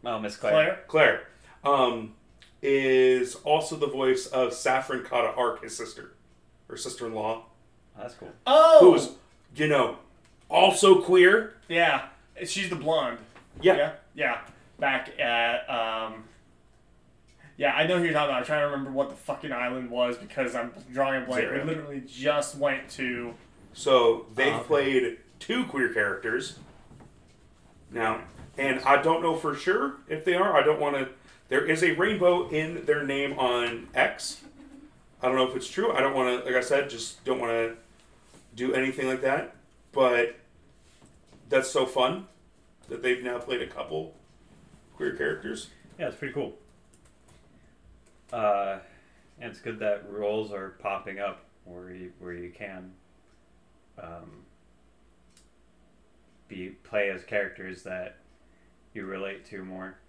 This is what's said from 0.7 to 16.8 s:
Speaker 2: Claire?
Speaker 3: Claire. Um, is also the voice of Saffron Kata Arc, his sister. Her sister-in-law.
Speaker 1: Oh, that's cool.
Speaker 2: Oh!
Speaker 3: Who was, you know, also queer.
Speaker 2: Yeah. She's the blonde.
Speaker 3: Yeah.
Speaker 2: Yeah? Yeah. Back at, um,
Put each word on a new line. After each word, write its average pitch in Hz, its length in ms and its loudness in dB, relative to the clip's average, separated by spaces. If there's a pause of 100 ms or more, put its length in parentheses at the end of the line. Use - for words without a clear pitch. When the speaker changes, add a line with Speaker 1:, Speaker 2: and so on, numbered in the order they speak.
Speaker 2:
Claire? 156 360 4 (380)
Speaker 3:
Claire. 143 140 2
Um, 117 380 0 (480)
is 131 760 2
also 156 400 0
the 147 100 -2
voice 131 400 0
of 127 280 -2
Saffron - 500 -2
Kata 120 320 -2
Arc, 120 260 -2
his 113 140 -14
sister. - 360 -14 (560)
Her - 80 -14
sister-in-law. 113 680 -6 (520)
Speaker 1:
Oh, 107 60 -18
that's - 120 -14
cool. - 160 -18 (160)
Speaker 2:
Oh! 311 340 12
Speaker 3:
Who 359 120 12
was, - 200 2 (440)
you 151 120 0
know, 123 280 2 (540)
also 185 520 8
queer. 185 520 6 (140)
Speaker 2:
Yeah. 165 380 2 (380)
She's 190 260 -6
the 170 60 -6
blonde. 139 420 -2 (420)
Speaker 3:
Yeah. 185 160 4
Speaker 2:
Yeah? 151 160 0 (220)
Yeah. 131 240 -4 (400)
Back 131 400 -4
at, 120 500 -2
um, 113 560 -6 (1300)